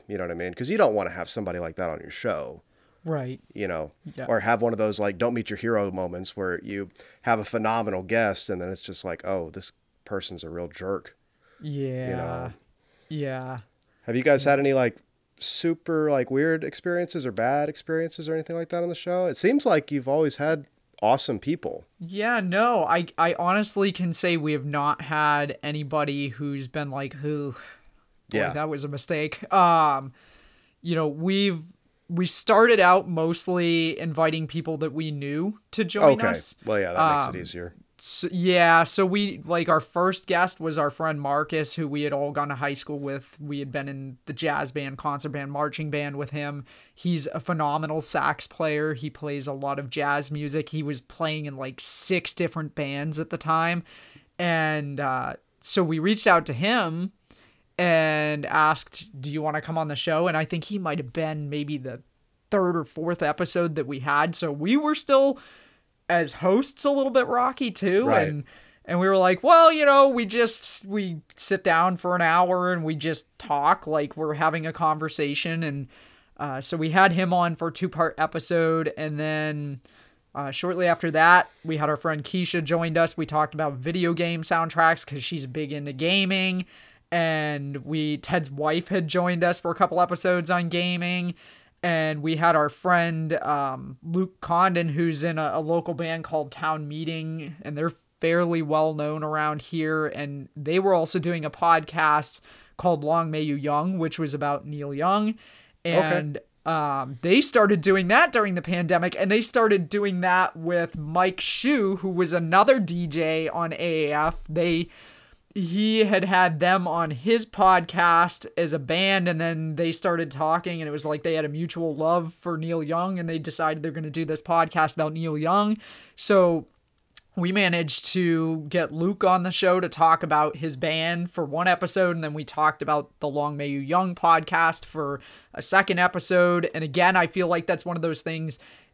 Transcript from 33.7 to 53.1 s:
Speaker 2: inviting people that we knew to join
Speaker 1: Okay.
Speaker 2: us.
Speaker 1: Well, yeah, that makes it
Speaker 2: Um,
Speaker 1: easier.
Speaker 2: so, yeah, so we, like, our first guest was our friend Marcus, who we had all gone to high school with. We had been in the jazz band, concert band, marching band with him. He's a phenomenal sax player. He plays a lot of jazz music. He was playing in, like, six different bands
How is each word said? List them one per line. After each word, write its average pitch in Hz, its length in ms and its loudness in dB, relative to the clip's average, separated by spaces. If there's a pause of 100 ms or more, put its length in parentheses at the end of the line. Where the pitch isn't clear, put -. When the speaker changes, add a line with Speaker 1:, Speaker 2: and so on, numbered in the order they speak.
Speaker 2:
inviting 160 480 0
people 160 300 -6
that 147 160 -4
we 156 180 -4
knew 147 480 -4 (120)
to 220 120 0
join 160 380 4
Speaker 1:
Okay. 101 60 0
Speaker 2:
us. 85 280 -4 (100)
Speaker 1:
Well, 107 140 0
yeah, 90 140 0
that 151 220 2
makes 139 100 0
it 127 40 -4
Speaker 2:
Um, 90 120 -8
Speaker 1:
easier. 87 320 -10 (240)
Speaker 2:
so, - 340 0
yeah, 175 520 6
so 190 220 2
we, 202 400 -2
like, 170 240 0
our 156 100 6
first 185 480 -2
guest 175 320 0
was 160 180 -4
our 147 120 0
friend 156 300 -4
Marcus, 147 560 -2
who 156 120 -4
we 147 160 -4
had 147 80 -2
all 143 220 -4
gone 147 160 -4
to 139 60 -6
high 143 180 -4
school 143 260 -6
with. 139 400 -10
We 143 200 -8
had 139 120 -10
been 139 160 -6
in 135 380 -12
the - 80 -10
jazz 143 400 -4
band, 139 240 -8
concert 143 320 -6
band, 139 240 -8
marching 147 360 -4
band 143 280 -6
with 143 140 -8
him. 143 340 -8 (280)
He's 165 340 -2
a - 120 -6
phenomenal 156 640 -2
sax 143 440 -2
player. 156 480 -2
He 139 160 -8
plays 143 380 -8
a 143 60 -6
lot 139 260 -6
of 135 100 -8
jazz 143 400 -2
music. 147 400 -4
He 156 140 -4
was 143 180 -6
playing 156 440 -6
in, 139 100 -10
like, 131 240 -10
six - 540 0
different 170 420 -4
bands 147 420 -6